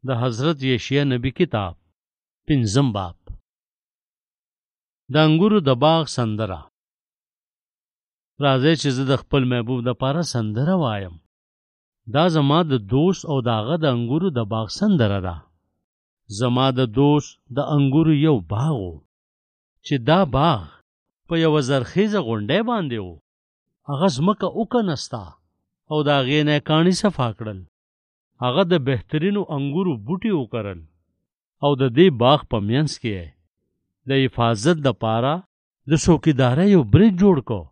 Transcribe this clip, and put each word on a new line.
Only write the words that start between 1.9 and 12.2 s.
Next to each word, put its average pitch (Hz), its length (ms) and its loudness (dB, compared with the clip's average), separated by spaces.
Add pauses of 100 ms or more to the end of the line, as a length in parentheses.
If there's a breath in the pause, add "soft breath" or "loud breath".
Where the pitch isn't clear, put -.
پنځم 131 480 0
باب. 92 200 -8 (2000)
د 139 40 -2 (100)
انګورو 196 320 4 (100)
د - 20 2 (140)
باغ 160 180 2 (140)
سندره. 107 420 -4 (1900)
راځئ 139 380 4
چې 147 140 0
زه 135 140 -2
د 135 120 0
خپل 135 300 0
محبوب 120 360 -2
د 123 140 -4
پاره 143 200 -2 (100)
سندره 120 420 -2 (100)
وایم. 98 320 -6 (880)
دا 131 180 0 (120)